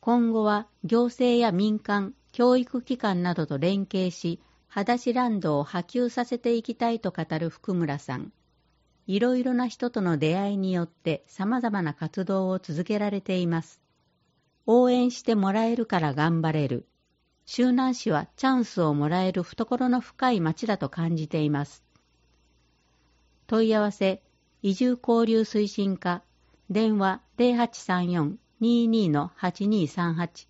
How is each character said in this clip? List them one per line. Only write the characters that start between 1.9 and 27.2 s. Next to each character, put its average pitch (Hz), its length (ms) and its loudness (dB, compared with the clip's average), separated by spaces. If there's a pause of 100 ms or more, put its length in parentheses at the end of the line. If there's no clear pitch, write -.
教 247 240 4
育 247 240 -2
機 247 160 -6
関 190 260 -2
な 175 120 0
ど 160 120 -2
と 143 120 -4
連 190 320 0
携 185 200 -2
し、 170 300 -6 (260)
裸 202 280 -2
足 247 180 -2
ラ 247 160 0
ン 214 120 -2
ド 156 180 0
を 143 60 -2
波 175 160 -6
及 247 280 -4
さ 240 160 -4
せ 240 140 -6
て 233 160 0
い 226 80 -2
き 233 120 -8
た 233 160 -2
い 226 100 -4
と 185 100 -4
語 160 280 -6
る 165 120 -4
福 - 240 -6
村 160 240 -2
さ 131 180 -10
ん。 - 160 -12 (760)
い 196 140 -2
ろ 247 160 2
い 247 80 -2
ろ 254 80 -2
な 247 160 -2
人 240 220 -6
と 233 100 -4
の 175 160 0
出 156 220 0
会 202 160 -2
い - 20 -4
に 190 160 -2
よ 175 120 0
っ - 20 -12
て - 400 -6
様 220 340 -4
々 208 220 -2
な 151 100 -2
活 175 320 -6
動 190 240 -2
を 185 100 -2
続 170 260 -6
け 214 140 -2
ら 208 120 -2
れ 202 100 -4
て 190 160 -4
い 180 100 0
ま 165 140 0
す。 - 220 -16 (840)
応 247 220 6
援 247 220 2
し 240 120 -12
て 226 120 0
も 196 180 2
ら 220 120 2
え 233 120 0
る 233 80 -2
か 196 160 0
ら 147 140 0
頑 165 260 2
張 160 120 0
れ 151 140 0
る。 120 200 -4 (580)
周 - 220 0
南 254 280 2
市 226 160 -4
は 151 260 -2
チ - 100 -2
ャ 262 80 4
ン 247 100 2
ス - 160 -6
を 156 140 4
も 147 160 0
ら 180 140 0
え 185 80 0
る 180 100 -2
懐 247 480 -2
の 247 100 2
深 254 320 -2
い 208 80 0
町 165 260 -2
だ 208 120 0
と 139 100 -4
感 165 260 -2
じ 156 140 -4
て 160 140 -2
い 151 80 2
ま 143 160 -2
す。 - 180 -20 (1600)
問 220 200 2
い 220 60 4
合 214 80 4
わ 208 80 0
せ、 190 320 -2 (400)
移 196 120 2
住 247 240 2
交 233 280 2
流 220 140 4
推 208 260 0
進 196 320 -2
課、 175 240 -4 (480)
電 214 260 2
話 190 240 0 (160)